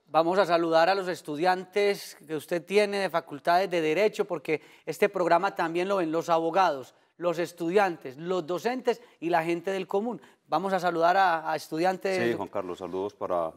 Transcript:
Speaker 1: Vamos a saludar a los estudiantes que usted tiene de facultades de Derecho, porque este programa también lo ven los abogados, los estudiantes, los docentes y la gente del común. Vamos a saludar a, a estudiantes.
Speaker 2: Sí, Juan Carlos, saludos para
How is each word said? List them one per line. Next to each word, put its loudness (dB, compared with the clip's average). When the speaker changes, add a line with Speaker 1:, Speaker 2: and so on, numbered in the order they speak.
Speaker 1:
Vamos 2
a 4
saludar 4
a 2
los -4
estudiantes -2
que -6
usted -4
tiene 2
de -2
facultades 0
de 0
Derecho, 2
porque -4
este 0
programa 2
también -2
lo 0
ven -2
los -2
abogados, 0
los -2
estudiantes, -2
los -4
docentes -2
y -6
la 2
gente -2
del -6
común. -4
Vamos -2
a 2
saludar 2
a, 2
a 0
estudiantes. -2
Speaker 2:
Sí, 2
Juan -6
Carlos, -6
saludos -4
para -2